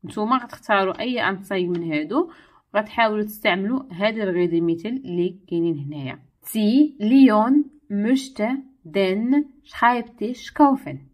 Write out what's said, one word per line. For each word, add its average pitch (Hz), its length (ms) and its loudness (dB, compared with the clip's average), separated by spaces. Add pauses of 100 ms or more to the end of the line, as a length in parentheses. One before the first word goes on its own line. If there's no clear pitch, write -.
نتوما 220 320 -4
غتختاروا 202 600 -2
أي 240 300 -2
أنزايغ 190 400 -4
من 170 220 -4
هادو، 160 400 -2 (420)
وغتحاولوا 214 500 0
تستعملوا 214 680 -4
هاد 208 260 -2
الغيدي 175 440 0
ميتل 170 280 -2
اللي 180 580 -4
كاينين 170 320 -2
هنايا. 143 400 -10 (220)
Sie, 233 580 2
Leon, 247 680 6 (240)
möchte 226 680 -2 (280)
den 202 600 0 (180)
Schreibtisch 240 880 -2
kaufen. 269 440 2 (160)